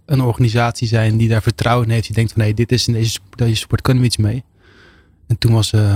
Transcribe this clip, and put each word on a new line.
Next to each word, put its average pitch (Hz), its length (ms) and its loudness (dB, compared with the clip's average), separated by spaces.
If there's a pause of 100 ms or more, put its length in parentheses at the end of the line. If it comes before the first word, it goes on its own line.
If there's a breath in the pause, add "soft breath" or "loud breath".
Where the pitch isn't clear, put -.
een 131 160 0
organisatie 117 640 0
zijn 110 280 2
die 113 120 2
daar 110 140 0
vertrouwen 120 440 0
in 113 60 0
heeft. 113 140 0
Die 104 80 -8
denkt 110 180 0
van, 113 100 0
"Hé, 107 100 0
dit 113 200 0
is, 120 140 0
in 120 60 -2
deze 113 180 0
sp-, - 280 -14
deze 117 160 2
sport - 260 -8
kunnen 127 220 2
we 120 60 2
iets - 80 -2
mee." 110 280 -2 (840 soft breath)
En - 80 0
toen 113 140 2
was, 113 200 0
eh, 110 80 2 (160)